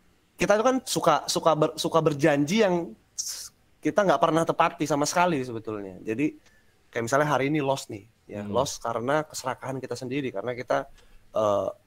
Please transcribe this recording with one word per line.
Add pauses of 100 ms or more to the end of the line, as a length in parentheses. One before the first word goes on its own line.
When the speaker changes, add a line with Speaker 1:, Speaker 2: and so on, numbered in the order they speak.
(360)
Speaker 1:
kita
tuh
kan
suka, (120)
suka
ber-,
suka
berjanji
yang (240)
s-, (280)
kita
nggak
pernah
tepati
sama
sekali
sebetulnya.
Jadi (560)
kayak
misalnya
hari
ini
loss
nih, (200)
ya,
Speaker 2:
Hmm.
Speaker 1:
loss
karena
keserakahan
kita
sendiri,
karena
kita, (480)
eh, (180)